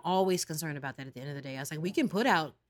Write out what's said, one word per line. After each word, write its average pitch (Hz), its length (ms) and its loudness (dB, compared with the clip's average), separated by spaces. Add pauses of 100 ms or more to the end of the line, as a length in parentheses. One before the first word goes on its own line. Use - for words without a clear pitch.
always 185 420 2
concerned 156 320 -4
about 135 180 -6
that 135 100 -10
at 135 80 -12
the 131 60 -12
end 139 80 -8
of 143 80 -8
the 139 60 -8
day. 135 160 -8
I - 20 -6
was 139 100 -6
like, 151 120 -6
"We 175 80 0
can 247 180 2
put 202 180 2
out 170 280 4 (160)